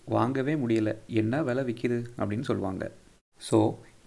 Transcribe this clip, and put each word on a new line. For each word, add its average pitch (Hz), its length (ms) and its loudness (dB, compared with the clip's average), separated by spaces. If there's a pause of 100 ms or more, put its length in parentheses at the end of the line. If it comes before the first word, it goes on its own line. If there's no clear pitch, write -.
வாங்கவே 131 500 0
முடியல, 113 420 2 (100)
என்ன 113 360 0
விலை 123 220 0
விக்குது 120 400 -2 (140)
அப்படின்னு 107 240 -2
சொல்லுவாங்க. 98 480 -2 (480)
So, 113 400 2 (280)